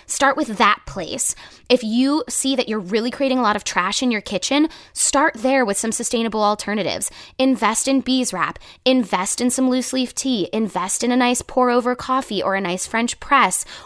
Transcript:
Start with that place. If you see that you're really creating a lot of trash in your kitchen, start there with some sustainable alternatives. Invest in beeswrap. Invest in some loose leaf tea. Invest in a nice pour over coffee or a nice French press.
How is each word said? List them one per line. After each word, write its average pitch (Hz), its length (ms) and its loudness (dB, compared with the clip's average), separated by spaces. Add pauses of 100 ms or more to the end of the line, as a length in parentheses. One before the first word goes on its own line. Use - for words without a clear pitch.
Start - 300 0
with 226 220 -4
that 208 280 2
place. - 480 -6 (340)
If 247 140 4
you 262 460 2
see 262 280 -2
that 247 120 0
you're 214 100 -4
really 214 320 -2
creating 262 280 0
a 247 40 2
lot 208 140 2
of - 80 -6
trash 190 380 -2
in 247 80 2
your 214 100 -2
kitchen, 277 480 0 (240)
start - 420 2
there 254 300 2
with 202 140 0
some 226 140 -2
sustainable 226 500 -2
alternatives. 208 680 -2 (280)
Invest 247 500 2
in 269 140 2
beeswrap. 190 540 -2 (280)
Invest 214 560 2
in 247 100 2
some 262 180 2
loose 254 240 0
leaf 262 220 -2
tea. 240 380 -2
Invest 196 520 -2
in 240 60 2
a 247 60 2
nice 247 260 2
pour 247 280 2
over 247 240 2
coffee 254 480 -4
or 190 120 0
a 196 60 0
nice 185 260 -4
French 233 340 -2
press. 247 440 2 (220)